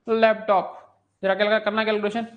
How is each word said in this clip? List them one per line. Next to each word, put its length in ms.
laptop? 680
जरा 120
क्या 240
करना 240
कैलकुलेशन? 420